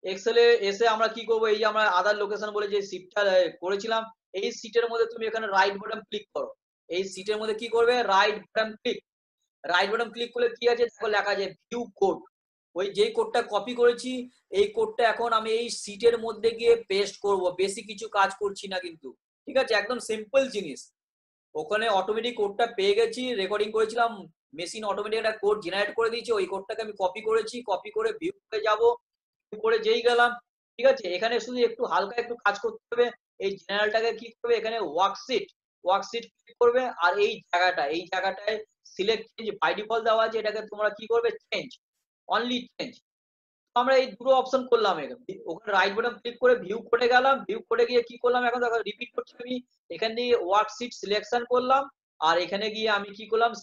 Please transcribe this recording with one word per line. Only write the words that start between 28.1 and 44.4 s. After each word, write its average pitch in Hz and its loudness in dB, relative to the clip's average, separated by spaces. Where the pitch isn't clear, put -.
view - -4
করে 220 -4
যাব, 214 2
view 208 -14
করে 226 4
যেই 233 2
গেলাম। 240 4
ঠিক 240 -2
আছে, 240 0
এখানে 226 0
শুধু 247 -6
একটু 226 -2
হালকা 196 0
একটু 233 -6
কাজ 202 2
করতে 220 -6
হবে, 240 2
এই 196 0
জেনারেলটাকে 214 0
কি 233 -14
করবে? 233 0
এখানে 220 -4
worksheet, 190 0
worksheet 196 -2
click - -20
করবে, 240 4
আর 180 4
এই 226 2
জায়গাটা, 175 2
এই 175 -4
জায়গাটায় 196 -2
select 214 -2
change 226 -10
by 160 4
default 220 -2
দেওয়া 220 4
আছে, 226 -2
এটাকে 214 -4
তোমরা 208 0
কি 220 -14
করবে? 233 2
change, 185 -6
only 240 -2
change। 135 -10
তো - -4
আমরা 262 4
এই 262 0
দুটো 247 0